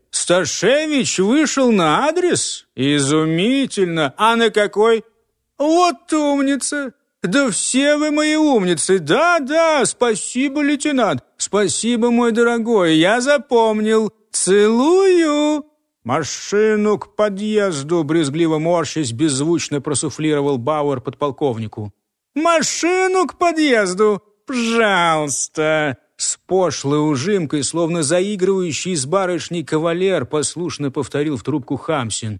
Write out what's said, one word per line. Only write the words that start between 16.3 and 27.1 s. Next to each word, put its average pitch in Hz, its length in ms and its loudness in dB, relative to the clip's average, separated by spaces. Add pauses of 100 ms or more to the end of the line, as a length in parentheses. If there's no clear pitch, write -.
к - 160 -18
подъезду!» 196 880 0
брезгливо 156 560 0
морщась, 160 520 -2
беззвучно 147 680 -2
просуфлировал 147 800 -2
Бауэр 143 420 -2
подполковнику. 120 920 -6 (440)
«Машину 339 920 0
к - 120 -12
подъезду! 214 840 2 (240)
Пожалуйста!» 165 1500 0 (200)
С - 280 -6
пошлой 151 540 0
ужимкой, 151 640 -2